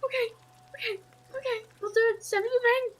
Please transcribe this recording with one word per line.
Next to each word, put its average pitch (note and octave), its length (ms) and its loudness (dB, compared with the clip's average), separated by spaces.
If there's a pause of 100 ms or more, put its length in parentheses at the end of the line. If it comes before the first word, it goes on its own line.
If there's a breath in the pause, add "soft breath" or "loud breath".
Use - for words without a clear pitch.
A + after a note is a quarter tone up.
Okay, C5 240 -2 (480)
okay, G#4 240 -6 (360)
okay. C5 220 -2 (240)
We'll G#4 100 -4
do A4 100 4 (140)
it. G#4 80 -14
Step G4+ 200 0
in A4+ 60 -2
the B4+ 140 2
ring. B4 360 2